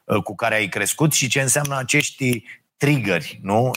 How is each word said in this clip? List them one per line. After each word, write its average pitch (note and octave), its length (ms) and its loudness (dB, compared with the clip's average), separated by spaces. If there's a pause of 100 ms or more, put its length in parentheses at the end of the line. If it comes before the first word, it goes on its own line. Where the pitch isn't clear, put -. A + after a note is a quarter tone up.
uh, G2+ 180 0
cu G2+ 140 -8
care A2 200 0
ai G#2+ 120 0
crescut A2+ 460 0
și - 140 0
ce C#3 140 0
înseamnă C#3 360 0
acești B2+ 680 0 (340)
triggeri, A2 680 0
nu? A2+ 340 2